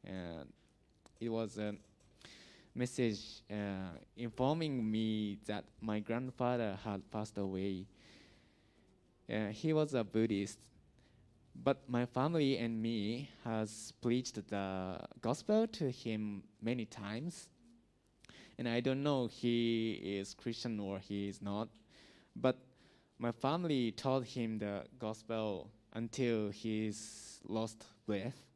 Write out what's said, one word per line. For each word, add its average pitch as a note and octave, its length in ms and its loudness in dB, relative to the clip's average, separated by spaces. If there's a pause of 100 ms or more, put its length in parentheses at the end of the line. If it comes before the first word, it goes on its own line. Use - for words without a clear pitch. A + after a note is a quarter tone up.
Uh, E2+ 380 -6 (760)
it A#2 80 -4
was A2+ 300 -2
a G#2+ 160 -2 (1000)
message, A#2+ 760 0
uh, G2 480 -4 (180)
informing B2+ 720 2
me G#2+ 540 2
that G#2 200 -4 (160)
my A2 180 0
grandfather A#2+ 880 0
had G2+ 260 -2
passed G#2+ 260 -4
away. F#2+ 480 0 (1400)
Uh, G#2+ 200 0
he C3 240 -2
was D3+ 200 4
a A#2+ 120 4
Buddhist, G#2 560 2 (920)
but - 340 2
my A#2+ 180 2
family C#3 500 4
and A#2 240 0
me A#2 480 0 (160)
has A2 560 -2
preached A#2+ 480 0
the F#2+ 500 -2 (220)
gospel G#3+ 460 2
to E3+ 240 -2
him G#2+ 540 -4 (180)
many A#2 240 0
times. A2+ 640 -8 (1080)
And B2 120 0
I A#2 120 4
don't C3 220 2
know C#3 240 4
he A#2 760 2 (180)
is G2 140 -4
Christian A2+ 460 -4
or G2 220 -4
he G2+ 280 -4
is G2 140 -8
not, G2+ 260 -2 (680)
but B2+ 220 4 (640)
my A#2 140 0
family C#3 600 4
taught C3 320 2
him A2 340 -2
the G2+ 260 -2 (140)
gospel A2 720 -2 (240)
until A2+ 560 2
his G#2+ 1000 -4
lost A2 360 -2 (220)
breath. G#2 340 -2 (160)